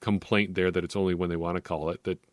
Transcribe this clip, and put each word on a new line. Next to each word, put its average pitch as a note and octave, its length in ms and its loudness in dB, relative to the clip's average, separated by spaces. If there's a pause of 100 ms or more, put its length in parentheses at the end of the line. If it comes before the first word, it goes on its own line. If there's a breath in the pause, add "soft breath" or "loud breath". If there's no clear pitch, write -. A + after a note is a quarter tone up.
complaint G2+ 540 0
there F#2 160 4
that F2 120 0
it's F2 140 -6
only F#2+ 160 2
when F2 160 0
they E2+ 80 -2
wanna E2+ 240 -2
call D#2+ 280 -2
it - 140 -6
that, F#2 160 -2 (140)